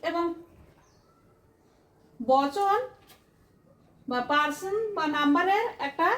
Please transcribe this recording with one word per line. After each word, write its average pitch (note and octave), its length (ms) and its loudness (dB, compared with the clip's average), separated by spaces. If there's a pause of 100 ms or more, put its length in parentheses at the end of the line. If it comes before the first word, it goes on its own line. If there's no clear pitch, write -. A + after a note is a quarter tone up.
এবং E4+ 160 0 (2000)
বচন C#4+ 480 2 (1300)
বা B3 100 -2 (120)
পারসন D4 420 0 (220)
বা D#4+ 80 -2 (140)
নাম্বারের F4+ 460 4 (240)
একটা E4 300 0